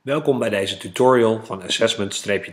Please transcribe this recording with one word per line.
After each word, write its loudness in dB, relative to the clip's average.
Welkom 0
bij -2
deze -4
tutorial 2
van -10
assessment -2